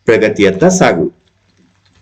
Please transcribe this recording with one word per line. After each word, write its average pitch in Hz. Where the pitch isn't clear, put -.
ಪ್ರಗತಿಯತ್ತ 104
ಸಾಗುವುದು. 120